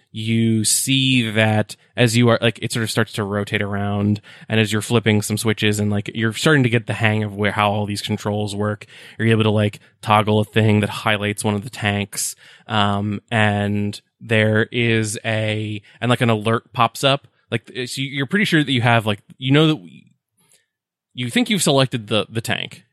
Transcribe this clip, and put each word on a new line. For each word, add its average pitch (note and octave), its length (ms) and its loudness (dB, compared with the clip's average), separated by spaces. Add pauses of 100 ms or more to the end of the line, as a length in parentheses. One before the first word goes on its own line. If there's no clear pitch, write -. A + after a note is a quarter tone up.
(100)
you A2+ 540 0
see C3 680 0
that G#2+ 460 2 (180)
as A#2 220 2
you A#2+ 140 6
are, A2+ 100 2
like, A#2 220 0
it - 100 -6
sort A#2+ 100 -4
of A2 80 -4
starts A2 220 -2
to A2+ 100 -4
rotate G2+ 400 -2
around, G2+ 600 -2 (260)
and A2 100 -2
as G#2+ 140 2
you're G#2+ 80 0
flipping A2 400 2
some G#2+ 160 -4
switches G#2+ 420 -2
and, G#2 120 0
like, G2+ 240 -4
you're A2 180 -2
starting D3 300 2
to A#2+ 80 2
get A2+ 160 0
the - 80 -4
hang G#2+ 280 0
of G2+ 140 -6
where, G2+ 160 0
how G#2 180 2
all G#2+ 140 -2
these G2+ 180 -6
controls G#2 540 -4
work, G#2 300 -4 (320)
you're A2 100 2
able A2 160 6
to, A2 60 4
like, G#2 280 2 (220)
toggle G#2+ 400 4
a G#2+ 40 2
thing G#2+ 360 4
that G2+ 80 0
highlights G#2 560 -2
one G#2+ 100 0
of G2+ 80 -4
the - 80 -12
tanks, - 640 -6 (320)
um, G2+ 540 -2 (100)
and G#2 720 0 (220)
there A2 500 2
is A2+ 520 0
a, G#2+ 560 -4 (200)
and, A#2 100 -2
like, B2 120 0
an A#2+ 80 2
alert A2+ 420 -2
pops - 320 0
up, C#3 240 0 (240)
like, - 160 -6 (180)
so B2+ 140 -10
you're C#3 260 -4
pretty G3+ 200 0
sure D3+ 180 2
that C#3+ 80 -4
you B2 100 0
have, A#2 240 2
like, G#2 140 -2 (180)
you C3 140 -2
know D#3 220 6
that F2 160 -14 (1200)
you B2 160 -8
think A#3+ 220 0
you've G3+ 120 0
selected C3 440 2
the, G#2 240 0
the A2 100 -6
tank - 520 -6